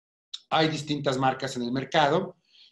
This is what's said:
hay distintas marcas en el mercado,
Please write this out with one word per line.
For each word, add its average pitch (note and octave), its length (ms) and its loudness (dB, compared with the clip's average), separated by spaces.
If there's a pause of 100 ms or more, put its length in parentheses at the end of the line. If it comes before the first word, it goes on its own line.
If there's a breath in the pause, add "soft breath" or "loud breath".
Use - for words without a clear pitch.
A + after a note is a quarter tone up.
(500)
hay D#3 180 4
distintas C#3+ 500 -2
marcas C3 380 -2
en B2 60 -4
el A#2+ 100 -4
mercado, D3+ 680 0 (340 soft breath)